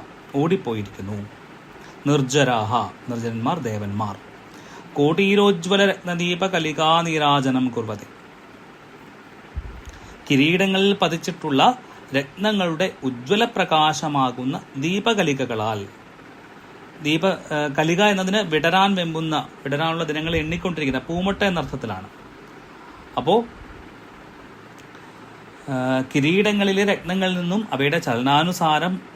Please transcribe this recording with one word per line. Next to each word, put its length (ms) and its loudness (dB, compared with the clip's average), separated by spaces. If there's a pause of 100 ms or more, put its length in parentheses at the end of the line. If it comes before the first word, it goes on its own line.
(340)
ഓടിപ്പോയിരിക്കുന്നു. 920 -2 (800)
നിർജ്ജരാഹ, 720 2 (340)
നിർജ്ജരന്മാർ, 480 -4
ദേവന്മാർ. 580 -6 (760)
കോടീരോജ്വല 960 4
രത്നദീപ 560 -2
കലികാ 540 2
നീരാജനം 680 2
കുർവതി. 380 -6 (2250)
കിരീടങ്ങളിൽ 720 2
പതിച്ചിട്ടുള്ള 760 2 (380)
രത്നങ്ങളുടെ 760 0 (100)
ഉജ്ജ്വല 420 0
പ്രകാശമാകുന്ന 1160 0 (160)
ദീപകലികകളാൽ, 1080 0 (1160)
ദീപ-, 240 0
ഏ, 420 -2 (100)
കലിക 240 2
എന്നതിന് 360 2
വിടരാൻ 560 2
വെമ്പുന്ന, 520 -2 (180)
വിടരാനുള്ള 400 -2
ദിനങ്ങൾ 320 -2
എണ്ണിക്കൊണ്ടിരിക്കുന്ന 720 -2
പൂമൊട്ട 360 -2
എന്നർത്ഥത്തിലാണ്. 640 -4 (1080)
അപ്പോ, 280 2 (2250)
ഏ, 340 0 (120)
കിരീടങ്ങളിലെ 720 2
രത്നങ്ങളിൽ 560 0
നിന്നും 320 -2
അവയുടെ 260 0
ചലനാനുസാരം 1000 2 (160)